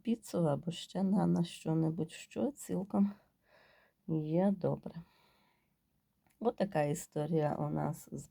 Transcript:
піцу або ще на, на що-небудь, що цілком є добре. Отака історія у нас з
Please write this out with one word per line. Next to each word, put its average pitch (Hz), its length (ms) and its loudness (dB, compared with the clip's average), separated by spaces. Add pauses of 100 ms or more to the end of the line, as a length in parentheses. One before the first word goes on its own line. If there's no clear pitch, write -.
піцу 196 460 0
або 147 220 0
ще - 320 -6
на, 190 240 4
на 170 180 4
що-небудь, 160 680 0
що - 380 -4
цілком 202 600 0 (920)
є 165 540 2
добре. 143 340 -4 (1500)
Отака 196 360 0
історія 151 760 0
у 147 120 -2
нас 147 420 -4
з 143 180 -10